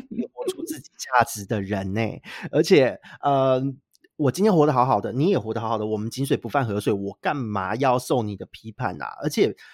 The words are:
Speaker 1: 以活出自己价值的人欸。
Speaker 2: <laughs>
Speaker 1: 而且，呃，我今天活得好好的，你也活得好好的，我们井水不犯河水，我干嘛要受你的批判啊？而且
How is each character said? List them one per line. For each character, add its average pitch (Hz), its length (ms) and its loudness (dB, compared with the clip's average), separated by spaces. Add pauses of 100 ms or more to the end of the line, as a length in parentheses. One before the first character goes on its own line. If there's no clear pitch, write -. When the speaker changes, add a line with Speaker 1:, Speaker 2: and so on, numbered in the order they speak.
Speaker 1:
以 - 240 -6
活 494 180 -10
出 - 120 -10
自 - 180 -8
己 - 160 -20
价 123 260 2
值 104 220 -6
的 107 160 -4
人 95 340 -4
欸。 107 260 -4 (140)
Speaker 2:
<laughs> - 160 -12
Speaker 1:
而 147 120 2
且， 135 360 4 (220)
呃， 135 400 2 (560)
我 143 140 2
今 180 120 0
天 214 100 6
活 151 120 8
得 151 80 4
好 127 120 4
好 120 140 2
的， 101 140 -6
你 143 160 2
也 180 100 2
活 107 140 -6
得 113 80 -4
好 113 80 -4
好 117 80 0
的， 107 80 -2
我 107 100 -2
们 107 140 -4
井 131 160 -4
水 139 100 0
不 117 140 -6
犯 135 160 0
河 104 160 -2
水， 120 100 0
我 98 300 -4
干 156 160 -2
嘛 104 380 -4
要 127 240 2
受 127 240 0
你 104 120 -4
的 92 120 -12
批 - 240 -16
判 90 300 -6
啊？ 62 40 -8 (180)
而 151 60 -2
且 147 260 2 (180)